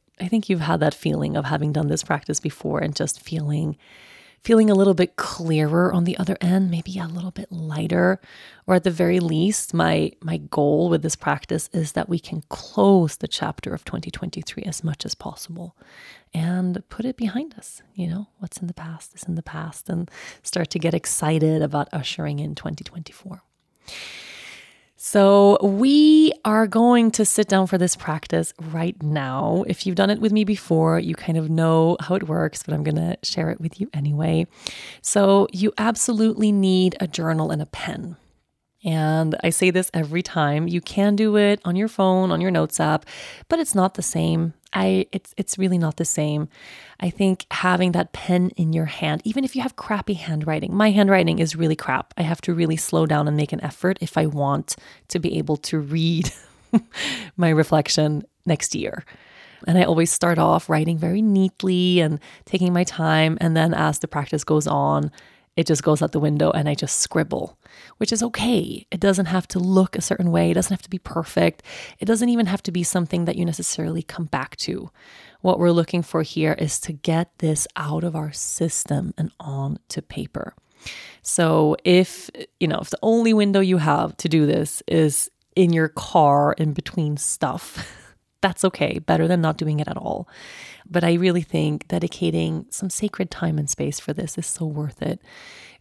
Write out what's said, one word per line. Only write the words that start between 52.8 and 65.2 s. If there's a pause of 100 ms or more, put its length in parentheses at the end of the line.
down
and
make
an
effort
if
I
want (320)
to
be
able
to
read (500)
<laughs>
my
reflection (220)
next
year. (640)
And
I
always
start
off
writing
very
neatly
and (280)
taking
my
time.
And
then
as
the
practice
goes
on, (420)